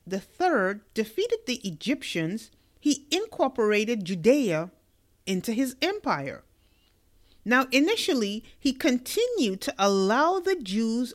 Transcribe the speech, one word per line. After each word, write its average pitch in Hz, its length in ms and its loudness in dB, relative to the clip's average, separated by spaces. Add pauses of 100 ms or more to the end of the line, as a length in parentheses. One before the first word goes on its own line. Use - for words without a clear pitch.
the 185 120 -6
third 208 640 0 (140)
defeated 392 520 -2
the 240 160 -4
Egyptians, 185 880 -4 (300)
he - 300 -2
incorporated 233 960 0
Judea 180 640 2 (560)
into 190 260 -2
his 254 300 -2
empire. 262 640 -4 (1000)
Now, 254 260 4
initially, 262 720 2 (160)
he 269 140 0
continued 262 880 0
to - 180 -6
allow 202 600 2
the 370 160 0
Jews 226 580 -4